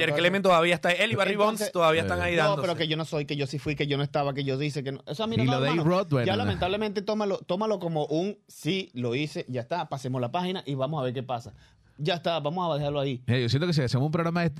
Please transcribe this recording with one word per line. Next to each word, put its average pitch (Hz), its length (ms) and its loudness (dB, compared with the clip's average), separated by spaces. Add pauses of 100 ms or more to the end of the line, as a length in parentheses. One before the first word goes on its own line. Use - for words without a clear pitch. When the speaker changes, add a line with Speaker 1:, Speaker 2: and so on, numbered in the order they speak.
Speaker 1:
por 160 40 2
todo 147 80 0
Speaker 2:
Clemente 180 300 2
Speaker 1:
eso. - 20 8
Speaker 2:
todavía 170 240 6
está, 170 200 2
él 202 180 2
y 220 40 0
Barry 196 180 2
Speaker 1:
Entonces, 208 340 2
Speaker 2:
Bonds - 40 -6
todavía 165 300 4
están 180 160 0
Speaker 3:
Sí. 180 60 0
Speaker 2:
ahí 175 120 0
Speaker 1:
No, 165 60 4
Speaker 2:
dándose. 151 200 2
Speaker 1:
pero 170 160 0
que 160 100 0
yo 156 100 0
no 160 80 -4
soy, 151 200 -2
que 147 100 -4
yo 143 100 -2
sí 135 140 -6
fui, 151 160 -4
que 147 100 -2
yo 143 120 0
no 139 60 0
estaba, 143 300 -2
que 139 100 -4
yo 135 140 -2
dice 143 260 -4
que 135 100 -6
no. 135 120 -12
Eso 151 180 -6
a 214 40 -2
mí 226 80 -4
Speaker 3:
Y 113 80 2
Speaker 1:
no, 131 80 4
Speaker 3:
lo 131 100 2
de 135 80 2
Speaker 1:
hermano, 165 140 0
Speaker 3:
A-Rod, 180 260 2
bueno, 131 160 2
Speaker 1:
ya 185 80 2
Speaker 3:
no. 202 60 0
Speaker 1:
lamentablemente 202 640 -2
tómalo, 208 360 0
tómalo 208 380 -2
como 165 300 -2
un 180 400 -2
sí, 190 480 -2
lo 120 180 -2
hice, 151 360 -4
ya 127 120 -4
está, 165 260 -4
pasemos 135 320 -4
la 120 120 -2
página 180 340 -2
y 143 80 -4
vamos 139 260 -2
a 131 40 -2
ver 127 100 -2
qué 131 80 -4
pasa. 120 320 -6 (480)
Ya 180 140 0
está, 170 240 -2
vamos 165 340 -2
a 143 40 0
dejarlo 147 240 -2
ahí. 139 260 -2
Speaker 3:
Mira, 123 140 2
yo 120 80 0
siento 147 180 2
que 175 60 0
si 151 80 2
hacemos 127 240 0
un 156 80 -2
programa 170 340 0
de, - 20 0 (100)